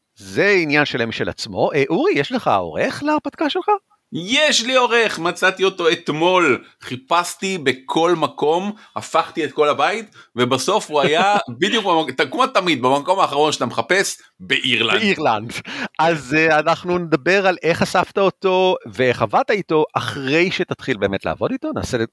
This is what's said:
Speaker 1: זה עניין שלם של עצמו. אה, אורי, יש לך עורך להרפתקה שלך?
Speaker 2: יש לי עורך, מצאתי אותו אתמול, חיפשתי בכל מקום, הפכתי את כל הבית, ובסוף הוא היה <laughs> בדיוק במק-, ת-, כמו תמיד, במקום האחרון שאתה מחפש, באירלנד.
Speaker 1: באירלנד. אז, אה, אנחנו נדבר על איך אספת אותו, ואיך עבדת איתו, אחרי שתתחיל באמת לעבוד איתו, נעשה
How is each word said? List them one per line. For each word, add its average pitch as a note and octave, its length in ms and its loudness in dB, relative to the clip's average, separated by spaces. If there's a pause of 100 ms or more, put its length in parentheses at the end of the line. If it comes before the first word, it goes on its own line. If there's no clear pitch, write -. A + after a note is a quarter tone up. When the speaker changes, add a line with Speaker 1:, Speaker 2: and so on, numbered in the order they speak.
(160)
Speaker 1:
זה B2 460 0
עניין D3 240 2
שלם A#2 260 -2
של G#2 180 -4
עצמו. G#2 440 -4
אה, C#3 160 2
אורי, D4+ 260 2
יש C#3+ 160 -2
לך B3 160 -4
עורך G2 560 0
להרפתקה D4+ 460 -2
שלך? F#4 160 -4 (500)
Speaker 2:
יש A#3 500 0
לי C4 100 0
עורך, A3+ 440 2
מצאתי F#3 440 0
אותו F3+ 260 2
אתמול, E3 760 2 (180)
חיפשתי F3 760 -4
בכל E3 580 -2
מקום, D#3+ 560 -2 (240)
הפכתי D#3+ 500 -4
את C#3 60 -6
כל D3 180 2
הבית, E3+ 460 -2 (200)
ובסוף C3 560 0
הוא D3 100 2
היה F3+ 420 2
<laughs> A#2+ 160 -12
בדיוק G3+ 260 0
במק-, D#3+ 260 0
ת-, - 200 -2
כמו B3+ 160 0
תמיד, F3+ 340 0
במקום C#3+ 380 2
האחרון D3 320 2
שאתה C#3+ 140 -2
מחפש, F3+ 520 -2 (220)
באירלנד. A2 600 0
Speaker 1:
באירלנד. A#2+ 520 0 (480)
אז, D#3 340 0
אה, D#3+ 260 4
אנחנו E3 380 0
נדבר F3 500 0
על F3+ 160 2
איך E3 180 0
אספת - 360 -2
אותו, F#3 580 2 (180)
ואיך B2 280 2
עבדת B2 300 0
איתו, D#3+ 420 0
אחרי C#3 580 0
שתתחיל C3+ 460 -4
באמת G2 280 -2
לעבוד G2+ 260 -2
איתו, D4+ 240 -6
נעשה A2+ 220 -4 (160)